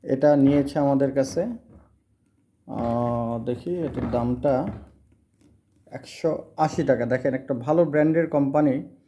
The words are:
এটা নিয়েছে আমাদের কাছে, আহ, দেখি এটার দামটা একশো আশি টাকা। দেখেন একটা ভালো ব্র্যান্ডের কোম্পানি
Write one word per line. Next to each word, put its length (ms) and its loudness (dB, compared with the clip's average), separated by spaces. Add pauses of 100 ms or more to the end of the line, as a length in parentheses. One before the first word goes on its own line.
এটা 320 4
নিয়েছে 440 4
আমাদের 320 2
কাছে, 340 -2 (1200)
আহ, 760 -4
দেখি 300 -6
এটার 360 -4
দামটা 560 0 (1200)
একশো 640 -6
আশি 260 0
টাকা। 220 2
দেখেন 280 0
একটা 200 -6
ভালো 320 2
ব্র্যান্ডের 420 2
কোম্পানি 560 2 (240)